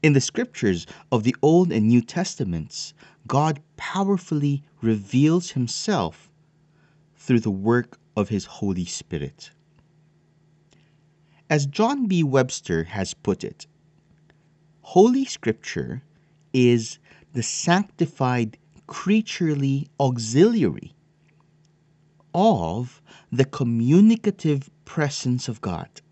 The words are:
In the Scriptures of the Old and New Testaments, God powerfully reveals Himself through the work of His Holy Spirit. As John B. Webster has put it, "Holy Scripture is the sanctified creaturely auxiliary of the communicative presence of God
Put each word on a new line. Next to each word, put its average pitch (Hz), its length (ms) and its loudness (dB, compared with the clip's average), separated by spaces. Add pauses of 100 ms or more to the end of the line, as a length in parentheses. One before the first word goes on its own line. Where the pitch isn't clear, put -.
In 156 100 4
the 139 80 6
Scriptures 117 640 -2 (240)
of 110 140 0
the 127 180 0
Old 170 300 4
and 110 160 2
New 120 140 6
Testaments, 92 920 -8 (320)
God 147 340 0 (160)
powerfully 156 840 -4 (180)
reveals 127 720 0
Himself 120 800 -4 (880)
through 120 240 2
the 110 100 -4
work 110 480 -2 (180)
of 101 120 0
His 101 160 -4
Holy 92 400 -6
Spirit. - 680 -12 (2000)
As 147 160 2
John 233 400 0
B. 180 160 2
Webster 127 640 0
has 95 280 -6
put - 320 -4
it, - 220 -14 (1120)
"Holy 247 440 4
Scripture - 760 -6 (500)
is 120 460 2 (340)
the 120 100 -6
sanctified 135 1120 -2 (300)
creaturely 151 1040 -2 (120)
auxiliary 127 960 2 (1400)
of 123 680 0 (280)
the 131 140 2
communicative 151 1300 2 (140)
presence 131 640 -4
of 113 120 -10
God 87 400 -10 (120)